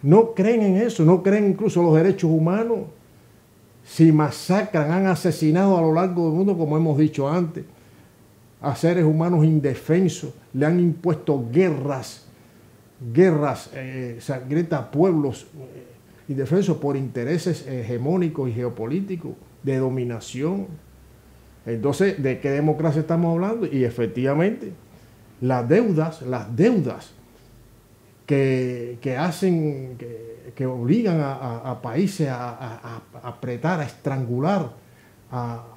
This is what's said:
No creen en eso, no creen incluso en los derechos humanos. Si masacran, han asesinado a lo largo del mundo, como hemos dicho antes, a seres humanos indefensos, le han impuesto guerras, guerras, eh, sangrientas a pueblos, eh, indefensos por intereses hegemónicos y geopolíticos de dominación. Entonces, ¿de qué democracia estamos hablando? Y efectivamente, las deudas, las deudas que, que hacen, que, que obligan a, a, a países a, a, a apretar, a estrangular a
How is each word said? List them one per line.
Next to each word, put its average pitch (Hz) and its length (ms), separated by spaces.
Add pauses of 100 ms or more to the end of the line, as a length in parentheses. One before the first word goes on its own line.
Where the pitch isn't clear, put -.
No 214 320
creen 220 300
en 190 140
eso, 220 280
no 180 180
creen 202 280
incluso 175 280
en 175 60
los 160 100
derechos 175 340
humanos. 190 500 (1040)
Si 165 260
masacran, 156 800
han 190 140
asesinado 180 720
a 170 40
lo 160 120
largo 175 320
del 160 80
mundo, 190 240
como 151 180
hemos 156 220
dicho 151 320
antes, 170 340 (960)
a 131 160
seres 170 300
humanos 160 400
indefensos, 156 880 (200)
le 135 120
han 170 140
impuesto 156 720
guerras, 139 720 (880)
guerras, 147 600
eh, 131 440
sangrientas 143 600
a 117 120
pueblos, 147 540 (100)
eh, - 280 (440)
indefensos 151 500
por 143 200
intereses 135 680
hegemónicos 135 840
y 113 40
geopolíticos 139 800 (280)
de 135 160
dominación. 131 880 (1000)
Entonces, 143 560
¿de 127 160
qué - 100
democracia 151 520
estamos 165 340
hablando? 196 320
Y 135 160
efectivamente, 135 880 (680)
las 127 280
deudas, 160 540
las 120 320
deudas 160 560 (1120)
que, 127 760
que 127 160
hacen, 151 840
que, 117 560
que 135 100
obligan 156 540
a, 139 140
a, 127 380
a 120 120
países 143 460
a, 123 200
a, 117 520 (120)
a 123 140
apretar, 131 540
a - 20
estrangular 135 880 (580)
a 120 340 (140)